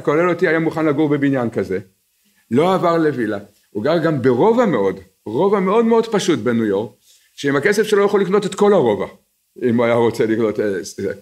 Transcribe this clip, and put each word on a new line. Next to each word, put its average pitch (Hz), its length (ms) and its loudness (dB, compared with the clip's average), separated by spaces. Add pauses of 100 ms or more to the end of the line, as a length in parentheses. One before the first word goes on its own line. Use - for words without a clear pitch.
כולל 160 260 0
אותי, 175 180 0
היה 160 120 0
מוכן 156 260 -2
לגור 156 240 0
בבניין 139 400 0
כזה. 95 300 -4 (720)
לא 160 220 2
עבר 170 240 0
לווילה, 123 400 -2 (320)
הוא 107 140 -6
גר 156 140 0
גם 156 240 -2
ברובע 170 440 2
מאוד, 98 340 0 (260)
רובע 185 340 0
מאוד 196 260 2
מאוד 226 260 2
פשוט 175 280 0
בניו 113 260 0
יורק, 104 260 -2 (440)
שעם 139 200 -2
הכסף 202 280 2
שלו 202 220 2
יכול 202 160 0
לקנות 190 240 0
את 185 100 -8
כל 202 180 2
הרובע, 110 320 0 (580)
אם 120 140 2
הוא 120 80 2
היה 117 100 2
רוצה 117 300 2
לקנות, 110 340 -2
אה, 107 60 -2 (160)
זה. 98 400 -8